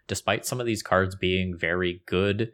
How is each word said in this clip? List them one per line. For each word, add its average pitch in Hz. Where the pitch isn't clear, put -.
Despite -
some 123
of 120
these 110
cards 92
being 92
very 87
good, 101